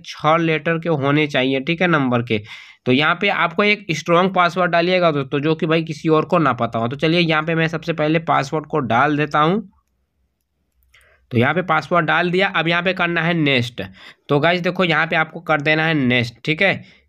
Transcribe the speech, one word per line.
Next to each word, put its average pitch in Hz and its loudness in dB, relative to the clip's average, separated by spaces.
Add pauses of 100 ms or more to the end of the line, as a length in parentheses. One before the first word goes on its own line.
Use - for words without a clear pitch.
छह 156 0
लेटर 160 0
के 165 -8
होने 147 2
चाहिए, 135 0
ठीक 165 -4
है, 180 2
नंबर 127 2
के। 110 -2 (440)
तो 127 4
यहाँ 156 2
पे 202 0
आपको 170 0
एक 208 0
स्ट्रॉन्ग 170 0
पासवर्ड 175 0
डालिएगा 170 2
दोस्तों, 143 -2
जो 156 0
कि 165 -6
भाई 160 0
किसी 160 -8
और 156 4
को 175 0
ना 143 2
पता 120 -2
हो। 113 0
तो 139 -8
चलिए, 165 0
यहाँ 160 0
पे 165 -2
मैं 160 0
सबसे 165 -6
पहले 160 0
पासवर्ड 151 -2
को 156 -2
डाल 131 2
देता 147 -2
हूँ। 175 0 (1600)
तो 120 0
यहाँ 131 2
पे 180 -2
पासवर्ड 170 0
डाल 165 0
दिया। 185 0
अब 170 -2
यहाँ 170 0
पे 185 -2
करना 170 -2
है 170 0
नेक्स्ट। 139 0 (460)
तो 143 2
गाइस 170 0
देखो, 185 -2
यहाँ 160 0
पे 170 -2
आपको 160 -2
कर 151 0
देना 156 2
है 160 0
नेक्स्ट, 123 0 (100)
ठीक 156 -2
है। 185 0 (240)